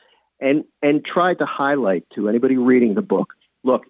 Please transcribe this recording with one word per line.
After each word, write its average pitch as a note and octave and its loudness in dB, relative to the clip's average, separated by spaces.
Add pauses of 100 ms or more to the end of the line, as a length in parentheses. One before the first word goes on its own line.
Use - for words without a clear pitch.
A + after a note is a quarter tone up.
(400)
and, C#3+ 0 (180)
and D3 0
tried F3+ 0
to C#3+ -2
highlight C3+ -2 (120)
to G#2+ -4
anybody B2+ 0
reading B2 4
the G#2 -2
book, F2+ -4 (280)
"Look, B2+ -2